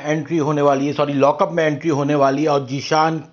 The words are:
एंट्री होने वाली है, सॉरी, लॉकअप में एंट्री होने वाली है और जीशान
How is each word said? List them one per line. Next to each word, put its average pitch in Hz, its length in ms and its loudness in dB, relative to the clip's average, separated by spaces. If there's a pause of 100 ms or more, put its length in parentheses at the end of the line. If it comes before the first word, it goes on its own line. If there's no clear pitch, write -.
एंट्री 156 340 -2
होने 147 240 0
वाली 139 240 2
है, 147 60 -2
सॉरी, 143 220 -2
लॉकअप 147 380 2
में 165 120 0
एंट्री 151 260 -2
होने 143 260 0
वाली 139 260 2
है 156 60 0
और 143 180 0
जीशान 156 560 -2 (100)